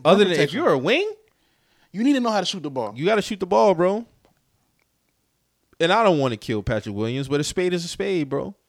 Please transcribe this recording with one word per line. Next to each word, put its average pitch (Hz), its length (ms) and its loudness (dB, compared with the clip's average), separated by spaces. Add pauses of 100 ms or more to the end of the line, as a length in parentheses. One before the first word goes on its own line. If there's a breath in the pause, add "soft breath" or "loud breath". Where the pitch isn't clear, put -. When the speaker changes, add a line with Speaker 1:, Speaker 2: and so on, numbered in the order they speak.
Speaker 1:
Other 190 160 6
Speaker 2:
rim 196 80 4
Speaker 1:
than - 20 0
if 165 80 0
Speaker 2:
protection. 143 200 0
Speaker 1:
you're 302 140 2
a 139 60 2
wing, 294 340 0 (760)
Speaker 2:
You 208 140 -4
need 285 80 4
to 262 80 2
know 240 100 0
how 214 100 2
to 180 60 -2
shoot 185 160 -6
the 147 80 -6
ball. 117 260 -4
Speaker 1:
you 139 80 -4
gotta 208 180 2
shoot 202 180 -6
the 190 60 -4
ball, 202 280 6
bro. 190 320 0 (1700)
And 165 120 2
I 226 120 2
don't 180 140 4
wanna 127 180 0
kill 107 260 -4
Patrick 107 320 -4
Williams, 120 340 -4
but 143 120 0
a 147 40 -2
spade 180 300 -2
is 170 100 -4
a 170 40 -12
spade, 185 400 -4
bro. 147 260 -6 (140)